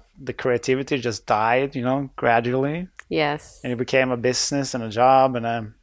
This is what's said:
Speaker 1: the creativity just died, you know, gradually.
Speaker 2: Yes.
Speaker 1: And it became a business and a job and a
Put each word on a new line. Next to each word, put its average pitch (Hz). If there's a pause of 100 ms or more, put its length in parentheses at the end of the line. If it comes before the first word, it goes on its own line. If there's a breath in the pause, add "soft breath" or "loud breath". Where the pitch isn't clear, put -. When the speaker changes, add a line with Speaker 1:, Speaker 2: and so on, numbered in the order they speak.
(220)
Speaker 1:
the 123
creativity 131
just 117
died, 120
you 131
know, 131
gradually. 131 (220)
Speaker 2:
Yes. 151
Speaker 1:
And 123
it 113
became 131
a 120
business 127
and 120
a 113
job 131
and 117
a 117 (160)